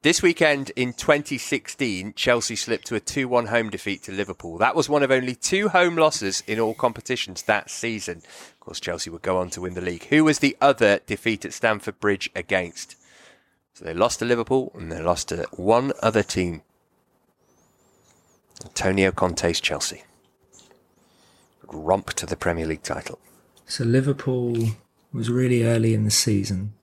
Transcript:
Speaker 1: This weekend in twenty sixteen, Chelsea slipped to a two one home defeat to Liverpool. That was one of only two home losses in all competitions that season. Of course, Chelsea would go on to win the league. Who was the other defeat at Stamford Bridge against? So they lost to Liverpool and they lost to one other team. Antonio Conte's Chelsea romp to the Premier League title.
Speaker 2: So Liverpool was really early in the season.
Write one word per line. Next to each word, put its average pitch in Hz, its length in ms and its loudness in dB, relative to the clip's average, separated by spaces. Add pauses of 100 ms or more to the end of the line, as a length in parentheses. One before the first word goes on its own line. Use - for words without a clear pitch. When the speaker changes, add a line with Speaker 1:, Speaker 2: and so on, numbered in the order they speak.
Speaker 1:
This 165 220 2
weekend 151 540 2
in 123 180 -2
twenty 147 420 0
sixteen, 107 760 -4
Chelsea 120 420 0
slipped 110 300 -4
to - 80 -6
a 107 60 0
two 135 280 -4
one 120 180 2
home 110 220 0
defeat 101 360 -6
to 98 80 -12
Liverpool. 92 440 -6
That 110 180 2
was 151 140 2
one 147 140 2
of 135 80 2
only 127 240 2
two 202 340 0
home 175 280 2
losses 151 500 0
in 107 120 -2
all 110 160 0
competitions 117 680 -4
that - 260 0
season. 101 540 -8 (300)
Of - 80 -20
course, - 200 -14
Chelsea 85 300 -6
would 85 120 -14
go 92 140 0
on 92 140 -2
to 90 100 -10
win 90 140 -6
the 90 80 -6
league. 87 240 -6
Who 156 180 4
was 156 140 4
the - 240 2
other 117 420 6
defeat 107 400 -2
at 90 80 -10
Stamford 107 480 -2
Bridge 101 340 0
against? 90 600 -4 (800)
So - 100 -20
they 82 100 -8
lost 107 260 2
to 117 40 -2
Liverpool 120 500 0
and 82 160 -12
they 82 120 -8
lost 85 260 0
to 85 240 -4
one 117 480 2
other 110 220 4
team. 87 400 -2 (2000)
Antonio 95 480 2
Conte's 85 480 0
Chelsea - 440 -4 (1600)
romp 80 480 0
to - 100 -6
the 85 120 -6
Premier 85 300 -2
League 80 180 -4
title. - 340 -8 (480)
Speaker 2:
So - 180 -4
Liverpool 127 680 0 (580)
was 113 160 -4
really 123 360 2
early 113 280 4
in 107 120 2
the 107 60 2
season. 101 600 0 (100)